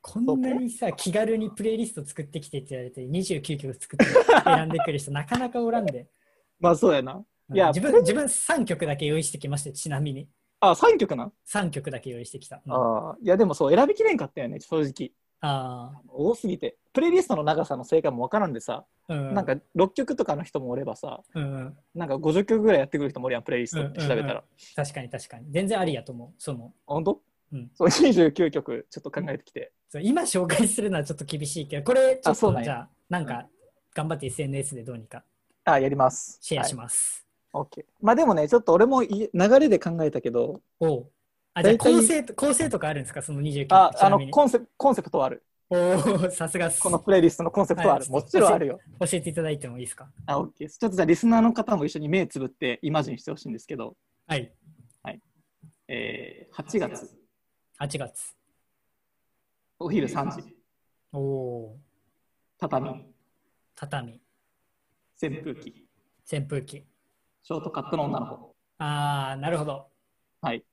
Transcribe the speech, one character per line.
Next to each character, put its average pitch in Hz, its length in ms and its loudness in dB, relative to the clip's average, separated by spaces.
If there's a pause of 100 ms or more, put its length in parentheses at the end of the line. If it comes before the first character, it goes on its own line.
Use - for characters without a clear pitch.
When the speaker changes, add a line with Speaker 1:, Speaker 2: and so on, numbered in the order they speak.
Speaker 1:
こ - 200 -8
ん 262 200 2
な 262 140 -2
に 254 160 -2
さ、 - 80 -14
Speaker 2:
そ 233 80 -4
う 180 40 -2
ね。 - 60 -6
Speaker 1:
気 - 160 -4
軽 220 240 0
に 214 140 -4
プ 208 120 -12
レ 220 120 0
イ - 20 -4
リ 226 100 -4
ス - 80 -12
ト 143 100 -10
作 - 180 -12
っ - 20 -8
て 147 160 -10
き 143 80 -20
て 143 100 -8
っ 135 40 -10
て 139 80 -20
言 131 80 -10
わ 123 60 -10
れ 127 60 -12
て、 127 160 -14
二 165 160 -2
十 180 200 -4
九 151 160 -6
曲 135 160 -8
作 - 220 -16
っ - 20 -14
て - 60 8 (380)
選 - 240 4
ん 160 40 -4
で 165 100 -2
く 679 100 -2
る 143 80 -2
人、 143 120 -8
<laughs> - 20 -6
な 143 120 -2
か 240 140 -2
な 247 120 -2
か 247 120 -4
お 233 80 0
ら 226 100 0
ん 196 60 -2
で。 123 220 -6 (500)
Speaker 2:
ま 170 120 4
あ、 170 60 6
そ 175 140 4
う 156 40 6
や 135 80 2
な。 135 220 -10 (240)
Speaker 1:
う 143 40 -8
ん。 - 40 0
Speaker 2:
い - 20 4
や、 175 100 6
Speaker 1:
自 151 120 2
分、 277 100 2
Speaker 2:
プ 415 60 8
レ - 40 12
イ- - 20 4
Speaker 1:
自 - 120 4
分 285 140 0
三 302 360 -2
曲 165 220 -4
だ 143 100 -2
け 151 100 -4
用 151 120 0
意 160 40 -2
し - 80 -4
て 156 80 -12
き 143 100 -10
ま 143 100 -4
し 143 60 -8
た、 139 80 -12
ち - 180 -10
な 139 100 -4
み 147 120 -4
に。 135 160 -12 (320)
Speaker 2:
あ、 185 140 6
三 453 240 6
曲 190 160 0
な？ 233 160 -8 (140)
Speaker 1:
三 196 260 -4
曲 143 200 -8
だ 123 100 -10
け 131 100 -12
用 120 80 -12
意 120 80 -14
し - 40 -18
て 131 100 -16
き - 80 -20
た。 - 180 -20
う - 20 -14
ん。 - 40 -6
Speaker 2:
あ 127 480 0
ー。 240 40 -18
い - 40 0
や、 185 80 6
で 214 80 6
も 185 100 0
そ 143 180 2
う、 - 20 8
選 254 120 6
び 415 80 2
き 440 80 -2
れ 440 100 4
ん 311 40 0
か 165 80 -4
っ - 80 -12
た - 80 -10
よ 120 80 -6
ね、 151 100 -10
正 160 220 -4
直。 135 320 -6 (280)
Speaker 1:
あ 131 680 -8
ー。 - 20 -20
Speaker 2:
多 156 240 -2
す 233 140 -6
ぎ 180 100 -4
て。 - 180 -8 (160)
プ 262 80 2
レ 339 80 2
イ - 40 4
リ 359 100 4
ス - 60 -4
ト 233 80 0
の 151 80 -4
長 156 200 0
さ 139 120 -6
の 127 80 -10
正 160 180 2
解 147 80 2
も 120 140 -4
わ 127 40 -6
か 214 120 0
ら 190 80 0
ん 143 40 -6
で 117 60 -8
さ、 - 260 -8 (240)
Speaker 1:
う 165 60 -6
ん 139 140 -6
う - 20 -6
ん。 - 40 -4
Speaker 2:
な 196 80 0
ん - 40 -4
か、 139 100 0 (180)
六 185 200 2
曲 269 220 -2
と - 80 -2
か 156 100 -2
の 147 80 -8
人 - 160 -8
も 131 120 -8
お 123 60 -4
れ 139 80 -6
ば 113 120 -8
さ、 - 260 -12 (100)
Speaker 1:
う 160 80 -8
ん - 20 -4
う 139 160 -8
ん。 131 200 -14 (160)
Speaker 2:
な 170 120 -6
ん - 20 -10
か、 135 100 -2
五 156 140 0
十 196 120 2
曲 220 160 2
ぐ 214 100 4
ら 185 60 6
い 139 40 4
や 139 60 0
っ - 20 -16
て 156 100 -4
く 143 60 -2
る 139 60 -2
人 139 100 -10
も 123 60 -4
お - 20 0
る 127 60 0
や 120 60 -4
ん、 - 40 -20
プ 151 80 -6
レ 123 60 0
イ - 20 0
リ 117 80 -4
ス 165 80 -6
ト 147 100 -2
っ 143 60 -8
て 165 80 -10
調 147 80 -2
べ - 0 -
た 131 60 2
ら。 113 80 -2
Speaker 1:
う - 20 -4
ん 139 60 -4
う - 20 -4
ん - 20 -4
う 113 40 -6
ん。 - 40 -12 (320)
確 143 180 -6
か 143 80 -10
に 123 80 -12
確 - 200 -12
か 117 100 -20
に。 127 120 -18
全 185 180 -2
然 214 100 -2
あ 185 60 0
り 160 100 -2
や 117 80 -8
と 131 100 -16
思 120 240 -16
う、 - 60 -20
そ 147 100 -8
の。 120 220 -12 (120)
Speaker 2:
ほ 147 140 -4
ん 160 40 -6
と？ - 180 -2 (300)
Speaker 1:
う 147 40 -10
ん。 123 160 -12
Speaker 2:
そ - 140 2
う、 - 20 8
二 285 240 6
十 170 200 6
九 160 180 0
曲 127 400 -6
ち - 80 -16
ょ - 20 -14
っ - 20 -20
と 143 100 -12
考 - 80 -6 (100)
え - 80 -6
て - 60 -16
き - 80 -20
て。 - 200 -14 (160)
Speaker 1:
そ 147 120 -12
う、 - 20 -8
今 277 200 2
紹 180 240 -2
介 190 200 2
す - 160 -2
る 208 80 -2
の 175 80 -2
は 143 60 -2
ち 160 80 -8
ょ 143 40 -8
っ - 20 -20
と 151 60 -10
厳 147 220 -8
し 156 160 -8
い 143 60 -10
け 143 100 -6
ど、 147 60 -8
こ 247 100 2
れ 262 220 4
ち - 0 -
ょ - 20 -12
っ 262 40 -16
と - 80 4
Speaker 2:
あ、 - 40 4
そ 214 140 2
う 185 40 4
な - 60 0
ん 120 40 -4
や。 - 20 -6
Speaker 1:
じ - 60 -4
ゃ 135 100 -4
あ、 - 80 -18 (200)
な 175 120 -4
ん 151 40 -6
か、 139 100 -8
Speaker 2:
う 117 80 -8
ん。 - 40 -18 (480)
Speaker 1:
頑 156 140 -4
張 147 80 -4
っ - 20 -10
て 143 80 -8
エ 123 40 -6
ス 135 100 -10
エ 143 80 -4
ヌ 139 100 -4
エ 139 60 -4
ス 143 100 -8
で 120 80 -12
ど 120 120 -14
う - 40 -14
に 113 80 -18
か - 160 -18 (420)
Speaker 2:
あ、 151 140 4
や 135 100 2
り 139 60 -2
ま 131 160 4
す。 - 320 -14
Speaker 1:
シ - 140 -4
ェ 131 40 -2
ア 120 40 -2
し - 100 -4
ま 120 140 -14
す。 - 360 -4 (280)
Speaker 2:
は 139 80 -6
い。 - 20 -6
オ - 20 -6
ッ - 40 -16
ケ - 140 -18
ー。 - 20 -16 (160)
ま 208 120 4
あ、 - 40 8
で 311 100 4
も 214 80 4
ね、 151 140 2
ち 240 80 4
ょ - 20 8
っ 226 60 2
と 170 80 4
俺 190 140 8
も 254 180 2
い-、 208 280 -4
流 185 160 4 (120)
れ 302 80 4
で 202 100 6
考 170 240 -4
え 151 80 2
た 143 100 -4
け 120 120 -4
ど。 120 280 -2 (200)
Speaker 1:
お 156 180 2
う。 123 120 -14 (440)
あ、 175 80 -2
じ 196 80 8
ゃ - 20 8
あ、 - 20 8
Speaker 2:
大 226 40 0
体 240 160 6
Speaker 1:
構 233 80 6
成 302 200 2
と、 220 120 -12
構 277 200 0
成 320 140 -2
と 220 100 -4
か 151 100 -4
あ 156 40 -4
る 143 80 -6
ん 127 40 -8
で - 20 -12
す - 80 -16
か？ 147 80 -10
そ 156 100 -10
の 139 80 -6
二 147 120 -4
十 139 140 -4
九 180 80 4
Speaker 2:
あ、 185 220 10
Speaker 1:
ち - 60 4
な 196 80 8
み 202 80 4
に。 139 60 0
Speaker 2:
あ - 20 -10
の、 135 60 -8
コ 294 120 8
ン 254 60 4
セ 240 100 2
プ-、 240 160 -18
コ 277 140 4
ン 247 40 4
セ 180 80 -4
プ - 80 -12
ト 175 80 0
は 131 80 2
あ - 40 -2
る。 - 120 -12 (280)
Speaker 1:
お 180 40 0
ー、 180 560 2
さ 165 180 -6
す 180 100 -6
が 170 100 0
っ - 20 -2
す。 - 120 -2
Speaker 2:
こ 185 80 0
の 170 80 0
プ - 120 -2
レ 196 80 8
イ 175 40 8
リ 165 80 8
ス - 80 -14
ト 170 40 -4
の 165 80 -2
コ 202 120 2
ン 175 40 2
セ 175 80 2
プ 170 80 -4
ト 160 60 4
は 139 60 6
あ - 40 0
る。 - 60 -6
Speaker 1:
は 147 40 -12
い。 131 40 -6
Speaker 2:
も 143 100 0
ち - 160 0
ろ 202 120 8
ん - 20 4
あ 165 60 2
る 156 80 -2
よ。 151 120 -6 (220)
Speaker 1:
教 180 140 -2
え 170 60 -2
て 175 100 -8
い 151 40 -10
た 165 80 -4
だ 156 80 -4
い 147 80 -4
て 139 100 -12
も 120 100 -12
い 127 40 -12
い - 40 -10
で - 40 -14
す - 60 -14
か？ 131 140 -20 (160)
Speaker 2:
あ、 143 120 -2
オ 170 80 -4
ッ 156 40 -14
ケ - 140 -14
ー - 20 -12
で - 20 -14
す。 - 100 -20
ち - 60 -4
ょ - 40 0
っ - 20 0
と 185 60 -6
じ 185 60 2
ゃ - 20 4
あ、 - 20 2
リ 170 100 6
ス - 100 0
ナ 226 120 6
ー - 20 6
の 226 140 4
方 220 220 -2
も 147 100 0
一 143 40 -2
緒 - 80 -8
に 151 120 -4
目 180 160 2
つ - 120 -10
ぶ 131 80 -6
っ - 40 -6
て 123 320 -4
イ 151 80 -4
マ 151 120 0
ジ 131 100 -6
ン 127 60 -10
し - 60 -20
て - 60 -10
ほ - 80 -10
し - 80 -18
い - 20 -12
ん 120 40 -8
で 110 60 -10
す - 80 -18
け - 100 -10
ど。 117 200 -12 (300)
Speaker 1:
は 156 100 -4
い。 117 160 -8 (500)
Speaker 2:
は - 80 -10
い。 - 100 -16 (680)
え 117 600 -10
ー、 - 40 -20
八 - 240 -6
月。 - 400 -8 (580)
Speaker 1:
八 143 220 -8
月。 - 360 -12 (1400)
Speaker 2:
お 165 120 -6
昼 160 180 0
三 - 220 -4
時。 - 260 -16 (560)
Speaker 1:
お 127 640 -6
ー。 - 20 -20 (840)
Speaker 2:
畳。 135 540 -6 (640)
Speaker 1:
畳。 131 460 -12 (1000)
Speaker 2:
扇 151 140 -6
風 156 180 -10
機。 - 320 -20 (460)
Speaker 1:
扇 143 140 -6
風 143 160 -6
機。 143 220 -18 (580)
Speaker 2:
シ - 100 -10
ョ 202 60 -6
ー - 60 -10
ト - 60 -8
カ 139 120 -10
ッ - 80 -10
ト 165 60 -4
の 151 80 -2
女 139 160 -4
の 113 60 -10
子。 - 300 -18 (220)
Speaker 1:
あ 143 580 -4
ー、 135 40 -12
な 147 100 -4
る 170 80 -2
ほ 151 60 -4
ど。 139 220 -10 (540)
Speaker 2:
は 123 140 -4
い。 117 180 -10